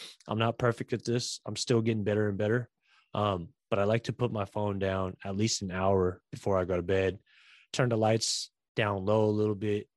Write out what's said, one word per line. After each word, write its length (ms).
I'm 120
not 200
perfect 340
at 120
this. 420
I'm 80
still 260
getting 220
better 260
and 80
better. 320
Um, 340
but 80
I 60
like 200
to 80
put 200
my 120
phone 360
down 440
at 120
least 260
an 80
hour 500
before 260
I 60
go 120
to 60
bed, 380
turn 180
the 60
lights 540
down 300
low 200
a 60
little 240
bit, 420